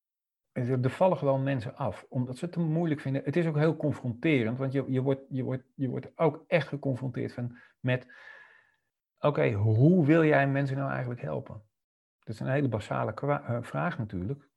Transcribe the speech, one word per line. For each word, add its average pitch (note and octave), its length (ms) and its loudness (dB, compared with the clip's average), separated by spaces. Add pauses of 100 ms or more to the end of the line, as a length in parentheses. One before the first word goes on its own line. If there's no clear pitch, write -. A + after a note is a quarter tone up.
(520)
En B2 160 -4
er, B2+ 160 0
er B2+ 60 2
vallen F#3 280 2
gewoon C3+ 260 0
mensen C3+ 320 -4
af, B2 340 -6
omdat B2 280 -4
ze - 80 -6
het F3 80 -10
te F3 60 -4
moeilijk D#3+ 420 0
vinden. C#3 240 -2
Het D3 100 -2
is F3 100 2
ook D#3 120 0
heel D#3 180 4
confronterend, B2 800 0
want C3+ 160 -2
je, C3+ 140 0
je C3 140 2
wordt, C3+ 280 0
je B2+ 140 -4
wordt, B2+ 200 -4 (120)
je C3 140 -2
wordt B2+ 280 -8
ook D3+ 300 2
echt - 200 0
geconfronteerd B2+ 640 -4
van, A#2+ 240 -8 (220)
met: B2+ 280 0 (1120)
oké, C#3+ 320 2
hoe A#2 540 6
wil D#3+ 200 6
jij C#3 220 6
mensen C3+ 300 -2
nou C#3 140 -4
eigenlijk B2 300 -6
helpen? C3+ 420 -8 (560)
Dat - 140 -12
is G#2+ 60 -12
een C3+ 100 -4
hele C#3 180 2
basale A#2 460 -2
kwa-, C#3+ 320 -2
eh, A#2+ 180 -2
vraag D3+ 340 -4
natuurlijk, G#2 600 -6